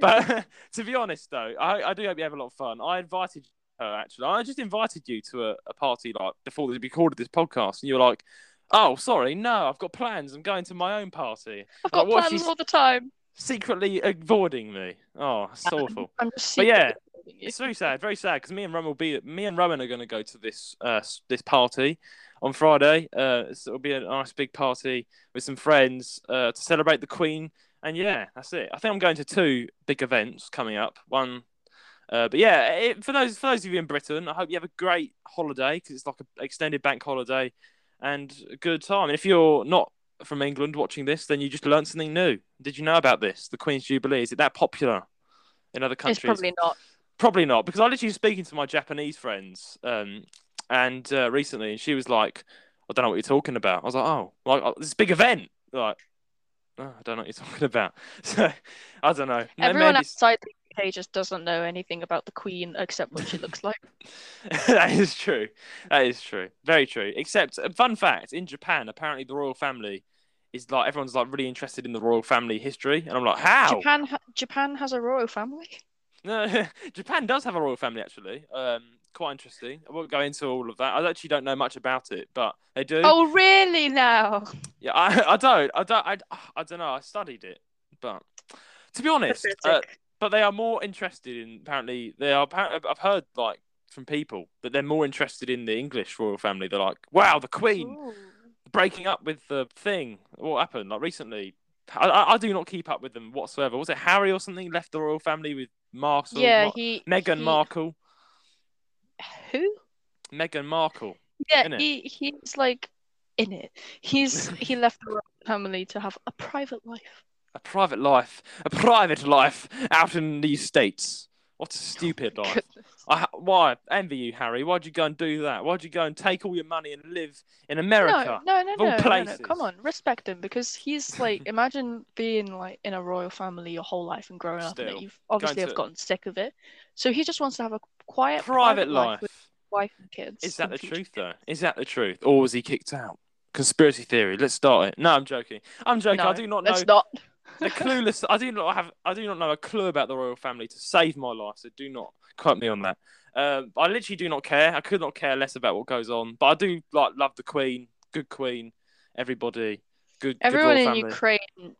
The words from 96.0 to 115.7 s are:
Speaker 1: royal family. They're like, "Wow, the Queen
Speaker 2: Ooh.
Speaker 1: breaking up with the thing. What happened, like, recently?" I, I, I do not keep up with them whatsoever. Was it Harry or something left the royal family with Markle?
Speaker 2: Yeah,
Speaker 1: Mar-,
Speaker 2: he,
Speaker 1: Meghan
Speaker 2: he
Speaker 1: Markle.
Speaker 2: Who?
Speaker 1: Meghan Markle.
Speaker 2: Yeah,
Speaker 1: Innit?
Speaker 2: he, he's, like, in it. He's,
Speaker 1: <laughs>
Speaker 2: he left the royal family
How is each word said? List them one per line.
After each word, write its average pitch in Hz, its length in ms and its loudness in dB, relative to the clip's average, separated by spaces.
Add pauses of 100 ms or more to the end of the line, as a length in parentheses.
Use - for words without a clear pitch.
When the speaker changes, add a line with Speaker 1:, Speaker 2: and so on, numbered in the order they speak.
Speaker 1:
royal 104 200 -4
family. 95 300 -4
They're 98 120 -4
like, 95 180 -2 (140)
"Wow, 170 260 6
the 131 100 -8
Queen 202 520 -2
Speaker 2:
Ooh. 254 140 -16 (580)
Speaker 1:
breaking 185 340 0
up 190 180 -4
with 156 240 -8
the 135 180 -4 (100)
thing. 147 440 -6 (160)
What 147 240 -4
happened, 120 280 -6
like, 107 140 -6
recently?" 110 520 -10 (400)
I, 160 140 2
I, 190 240 6
I 226 60 6
do 214 160 -2
not 170 120 -6
keep 170 220 -12
up 151 140 -8
with 127 100 -14
them 113 200 -16
whatsoever. 135 440 -4
Was 160 140 -6
it 160 80 -4
Harry 196 340 2
or 185 80 -4
something 180 320 -12
left 170 200 -6
the 156 100 -6
royal 156 160 -2
family 156 360 -6
with 131 140 -10 (240)
Markle? 143 480 -2
Speaker 2:
Yeah, 226 240 8
Speaker 1:
Mar-, 208 100 0
Speaker 2:
he, 233 320 -6
Speaker 1:
Meghan 180 320 0
Speaker 2:
he 156 60 -6
Speaker 1:
Markle. 160 500 0 (1600)
Speaker 2:
Who? 381 220 0 (580)
Speaker 1:
Meghan 151 320 -6
Markle. 151 520 -4 (340)
Speaker 2:
Yeah, 285 140 6
Speaker 1:
Innit? 156 140 -4
Speaker 2:
he, 294 220 -2
he's, - 560 -10
like, 254 320 0 (480)
in 220 160 -2
it. - 180 -16 (300)
He's, - 480 -2
Speaker 1:
<laughs> - 100 -12
Speaker 2:
he 247 180 -4
left 233 240 2
the 220 120 -12
royal 214 80 -6 (260)
family 196 400 -6